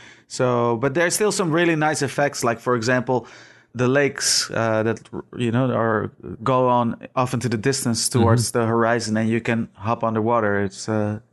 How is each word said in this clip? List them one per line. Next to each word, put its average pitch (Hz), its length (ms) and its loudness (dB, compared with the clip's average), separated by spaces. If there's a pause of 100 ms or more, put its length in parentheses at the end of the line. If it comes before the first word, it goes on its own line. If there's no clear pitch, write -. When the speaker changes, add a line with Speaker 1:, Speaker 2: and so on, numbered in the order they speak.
(280)
Speaker 1:
So, 120 500 0
but 131 160 -2
there's 170 220 0
still 208 160 0
some 185 200 -2
really 170 240 2
nice 151 280 0
effects, 143 400 -2
like, 117 160 0
for 123 160 0
example, 123 500 0 (500)
the 123 120 2
lakes, 139 640 0
uh, 110 320 0
that, 110 160 0 (360)
you 117 160 -2
know, 127 200 0
are, 113 400 0 (320)
go 127 260 2
on 120 460 0
off 131 180 0
into 120 160 -2
the 117 80 0
distance 123 500 -2
towards 117 440 4
Speaker 2:
Mm-hmm. 123 80 0
Speaker 1:
the 117 80 2
horizon, 113 500 2
and 110 100 0
you 113 140 0
can 113 320 -2
hop 113 300 -4
underwater. 110 600 0
It's, - 240 -6
uh, 107 340 -2 (120)